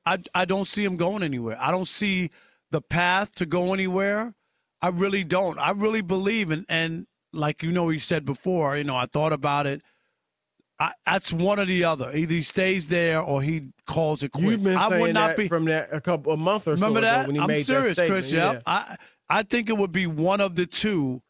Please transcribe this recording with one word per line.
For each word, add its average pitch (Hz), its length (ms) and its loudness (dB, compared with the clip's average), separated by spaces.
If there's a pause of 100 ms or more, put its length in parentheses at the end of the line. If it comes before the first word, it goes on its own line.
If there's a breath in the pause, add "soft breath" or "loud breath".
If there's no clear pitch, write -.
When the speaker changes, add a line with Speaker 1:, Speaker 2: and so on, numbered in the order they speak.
Speaker 1:
I, 180 140 0 (160)
I 185 100 2
don't 190 220 0
see 208 160 -2
him 185 140 -2
going 190 260 0
anywhere. 117 360 -4
I 131 120 0
don't 180 160 0
see 185 420 -2 (400 soft breath)
the 151 120 -2
path 180 540 0
to 180 120 -2
go 180 260 0
anywhere. 196 600 -2 (460)
I 175 80 0
really 190 340 0
don't. 180 340 0
I 147 140 0
really 214 300 0
believe, 190 500 0
and, 170 160 -4
and 165 400 -4 (240)
like, 151 320 -2
you 165 80 -2
know, 175 160 2
he 160 120 0
said 156 260 -2
before, 143 520 0
you 147 60 -2
know, 135 140 -2
I 123 80 0
thought 151 260 0
about 143 340 0
it. 143 160 -4 (1000)
I, 165 120 0 (140)
that's 185 260 0
one 185 280 2
or 196 60 0
the 180 200 2
other. 135 280 -2
Either 160 200 0
he 170 80 0
stays 185 460 -2
there 165 340 2
or 139 200 -2
he 147 280 -4 (160)
calls 151 380 0
it 139 100 -6
quits. 175 160 2
Speaker 2:
You've 220 140 2
been 190 120 4
Speaker 1:
I 190 140 4
Speaker 2:
saying 180 120 4
Speaker 1:
would 165 120 2
not 160 140 4
Speaker 2:
that - 100 0
Speaker 1:
be 208 100 0
Speaker 2:
from 165 180 0
that 160 280 0
a 151 80 -4
couple, 156 320 0
a 151 40 0
month 185 300 0
or 151 80 2
so 196 120 2
Speaker 1:
Remember 220 120 2
Speaker 2:
ago 220 80 2
Speaker 1:
that? 247 200 2
Speaker 2:
when 143 80 -2
he 147 60 0
Speaker 1:
I'm 147 60 2
Speaker 2:
made 151 160 2
Speaker 1:
serious, 233 320 2
Speaker 2:
that 175 120 4
statement. 190 160 2
Speaker 1:
Chris. 135 80 -6
Yeah. 175 220 2
Speaker 2:
Yeah. 117 120 -8
Speaker 1:
I, 202 320 -4 (320 soft breath)
I 208 140 2
think 226 260 -2
it 220 80 0
would 196 140 0
be 180 160 0
one 170 340 2
of 185 140 0
the 180 100 0
two 151 640 -2